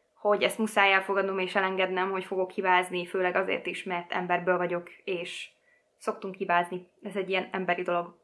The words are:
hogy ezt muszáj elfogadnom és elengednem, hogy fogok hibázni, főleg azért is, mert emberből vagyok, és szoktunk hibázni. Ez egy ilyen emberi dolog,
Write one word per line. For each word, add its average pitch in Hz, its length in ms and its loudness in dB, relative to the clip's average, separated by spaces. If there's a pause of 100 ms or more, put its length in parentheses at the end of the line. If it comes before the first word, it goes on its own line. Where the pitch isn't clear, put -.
(140)
hogy 208 280 2
ezt - 160 2
muszáj 208 340 4
elfogadnom 190 460 2
és 185 160 -2
elengednem, 190 560 0
hogy 185 140 -2
fogok 185 260 -2
hibázni, 180 560 2
főleg 180 300 0
azért 190 300 -2
is, 175 160 -6
mert 175 300 -6
emberből 180 440 0
vagyok, 175 340 -2 (140)
és 175 440 -8 (500)
szoktunk 202 360 -6
hibázni. 180 520 0 (160)
Ez 202 140 -8
egy 185 140 -2
ilyen 185 220 0
emberi 180 300 0
dolog, 175 420 -2